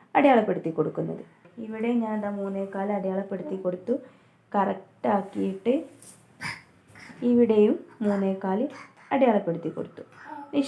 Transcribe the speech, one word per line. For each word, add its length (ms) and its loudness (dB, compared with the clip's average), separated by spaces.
അടയാളപ്പെടുത്തി 640 4
കൊടുക്കുന്നത്. 440 -4
ഇവിടെ 260 -4
ഞാൻ 200 -4
ദാ 160 -4
മൂന്നേ 240 -4
കാൽ 100 -2
അടയാളപ്പെടുത്തി 680 -6
കൊടുത്തു. 280 -4
കറക്റ്റ് 520 -2
ആക്കിയിട്ട് 560 -2
ഇവിടെയും 440 6
മൂന്നേ 260 0
കാൽ 180 0
അടയാളപ്പെടുത്തി 640 2
കൊടുത്തു. 280 -10
ഇനി 160 0